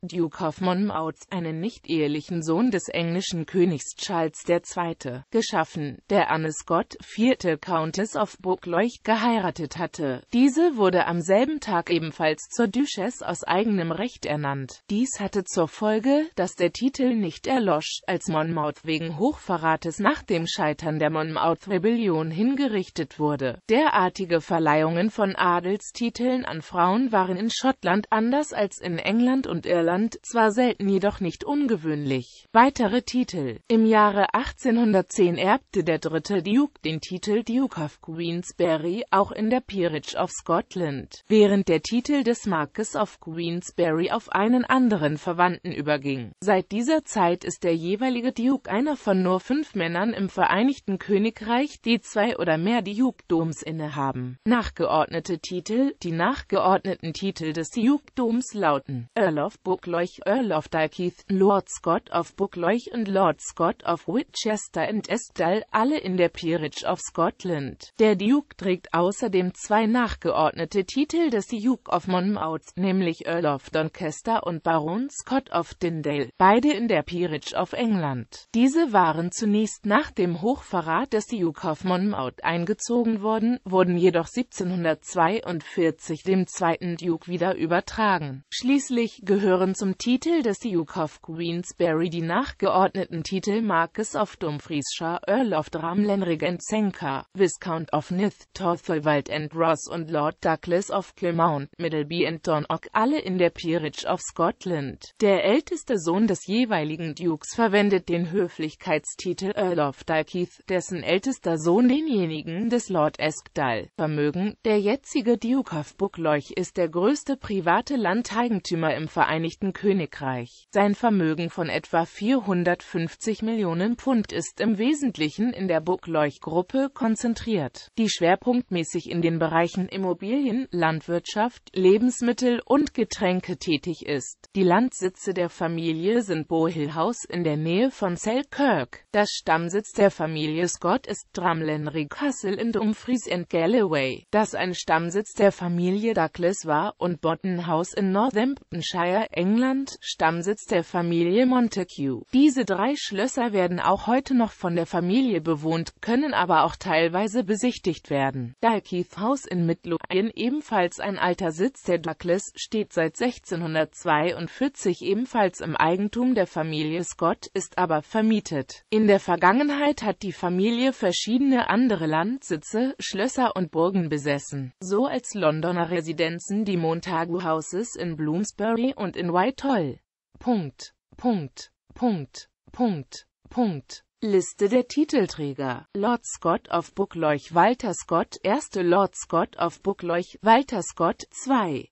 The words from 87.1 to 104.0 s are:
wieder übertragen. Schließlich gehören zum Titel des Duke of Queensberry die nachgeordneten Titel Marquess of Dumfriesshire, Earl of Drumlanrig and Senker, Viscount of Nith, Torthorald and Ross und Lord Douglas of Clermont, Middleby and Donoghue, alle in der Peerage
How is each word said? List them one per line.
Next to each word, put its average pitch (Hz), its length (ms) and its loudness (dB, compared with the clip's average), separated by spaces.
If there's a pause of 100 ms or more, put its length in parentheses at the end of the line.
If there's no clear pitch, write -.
wieder 175 280 -2
übertragen. 170 920 0
Schließlich 247 720 0
gehören 190 460 4
zum 190 280 -2
Titel 302 440 0
des 214 160 0
Duke 175 400 -4
of 156 240 -6
Queensberry 165 880 -2
die 165 120 -4
nachgeordneten 185 1000 0
Titel 202 400 -2
Marquess 190 540 0
of - 200 -2
Dumfriesshire, 160 920 -6
Earl 214 260 2
of 156 160 -2
Drumlanrig 175 720 0
and 175 180 -4
Senker, 185 640 -2 (100)
Viscount 175 580 -2
of 151 180 -2
Nith, 185 420 -2
Torthorald 156 800 -2
and 151 240 -6
Ross 165 320 0
und 165 240 -8
Lord 156 340 -2
Douglas 175 460 0
of 190 240 -4
Clermont, 165 540 0 (100)
Middleby 160 480 -2
and 160 180 -6
Donoghue, 156 480 -2
alle 277 280 2
in 185 180 -4
der 175 120 4
Peerage 160 580 -4